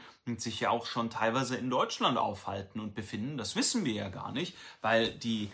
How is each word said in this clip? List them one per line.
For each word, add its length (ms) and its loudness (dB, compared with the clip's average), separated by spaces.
und 140 -4
sich 200 -4
ja 100 4
auch 160 2
schon 240 -2
teilweise 460 2
in 120 -2
Deutschland 480 2
aufhalten 640 -2
und 140 -6
befinden. 420 -4
Das 200 -4
wissen 280 2
wir 100 0
ja 140 -4
gar 240 -8
nicht, 240 -4
weil 380 4
die 360 -2